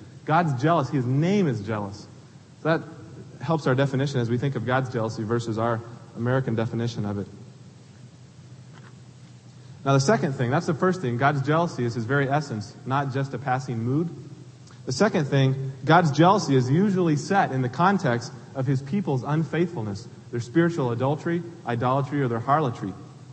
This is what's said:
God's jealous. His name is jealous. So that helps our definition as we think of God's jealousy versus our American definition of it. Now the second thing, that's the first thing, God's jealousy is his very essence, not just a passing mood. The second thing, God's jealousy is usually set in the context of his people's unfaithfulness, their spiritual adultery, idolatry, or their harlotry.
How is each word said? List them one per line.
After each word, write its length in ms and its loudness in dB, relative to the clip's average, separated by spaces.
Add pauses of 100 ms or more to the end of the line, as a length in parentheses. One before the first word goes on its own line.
(260)
God's 360 2
jealous. 280 2
His 160 0
name 400 2
is 160 -2
jealous. 440 -6 (560)
So 140 2
that 60 -4 (600)
helps 240 0
our 80 4
definition 460 0
as 80 0
we 80 0
think 180 -2
of 120 -4
God's 260 0
jealousy 300 -4
versus 340 -2
our 240 0 (340)
American 420 0
definition 500 -4
of 120 -4
it. 80 -6 (2500)
Now 120 2
the 60 6
second 340 2
thing, 160 -2
that's 160 0
the 80 0
first 260 0
thing, 160 -2
God's 240 2
jealousy 460 0
is 80 -2
his 100 -4
very 240 0
essence, 460 -4 (100)
not 300 -2
just 180 -4
a 60 -8
passing 400 -4
mood. 320 -2 (720)
The 80 -6
second 320 2
thing, 480 2 (140)
God's 240 8
jealousy 440 4
is 160 4
usually 460 4
set 340 2
in 120 -2
the 80 0
context 600 2 (240)
of 120 -2
his 160 0
people's 400 -2
unfaithfulness, 840 -2 (260)
their 80 -4
spiritual 520 2
adultery, 500 -2 (240)
idolatry, 540 0
or 80 0
their 120 -2
harlotry. 520 0 (400)